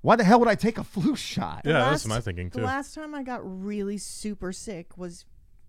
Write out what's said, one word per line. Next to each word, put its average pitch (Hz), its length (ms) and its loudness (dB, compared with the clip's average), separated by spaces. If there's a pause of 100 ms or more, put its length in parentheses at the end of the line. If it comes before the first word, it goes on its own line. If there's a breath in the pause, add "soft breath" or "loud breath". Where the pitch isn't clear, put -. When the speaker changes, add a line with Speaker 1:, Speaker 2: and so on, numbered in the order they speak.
Speaker 1:
Why 190 160 6
the 233 80 6
hell 226 160 10
would 233 80 4
I 208 80 4
take 226 220 0
a - 60 -4
flu 240 300 0
shot? - 480 -6
Speaker 2:
The 147 80 0
Speaker 3:
Yeah, 156 100 4
that's 135 260 2
Speaker 2:
last, - 20 -4
Speaker 3:
my 110 120 0
thinking, 90 300 -4
too. - 100 -8
Speaker 2:
the 220 60 0
last 277 280 -4
time 302 200 -12
I 277 80 -6
got 247 220 -8
really 202 540 -6
super 196 540 -8
sick 180 440 -14
was 175 300 -14 (420)